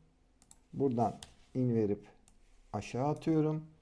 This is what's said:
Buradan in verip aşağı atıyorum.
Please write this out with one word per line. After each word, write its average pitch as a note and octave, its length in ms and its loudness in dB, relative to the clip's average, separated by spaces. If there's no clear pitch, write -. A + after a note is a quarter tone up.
Buradan A#2+ 460 0
in B2 200 2
verip G#2 320 0
aşağı A#2 340 -4
atıyorum. D#3 560 0